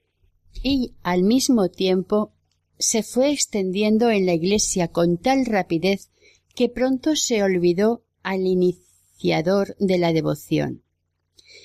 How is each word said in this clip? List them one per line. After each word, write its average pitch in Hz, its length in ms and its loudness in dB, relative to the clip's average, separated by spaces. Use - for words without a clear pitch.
y 262 400 -4
al 180 220 0
mismo 233 440 2
tiempo 190 640 -2
se 214 260 -2
fue 269 260 0
extendiendo 214 800 0
en 196 160 2
la 175 80 2
Iglesia 180 540 0
con 175 280 0
tal 262 300 0
rapidez 190 640 -2
que 247 120 2
pronto 254 460 -2
se 233 300 0
olvidó 185 600 0
al 190 200 -4
iniciador 180 1300 -2
de 185 200 0
la 170 140 2
devoción. 151 720 -2